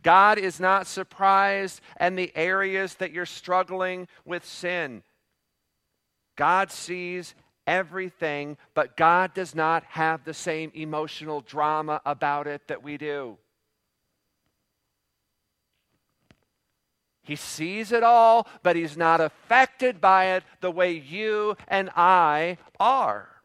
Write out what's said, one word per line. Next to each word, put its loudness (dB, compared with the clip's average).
God 6
is -6
not 0
surprised -2
in 0
the -6
areas -2
that -8
you're -8
struggling -4
with -10
sin. -8
God 2
sees -12
everything, -4
but -2
God 4
does -8
not 0
have -4
the -14
same -8
emotional -8
drama -2
about -4
it -10
that -10
we -12
do. -10
He -10
sees -8
it 2
all, 6
but 2
he's -4
not 4
affected 0
by 4
it -6
the -2
way 0
you -6
and -2
I 4
are. 0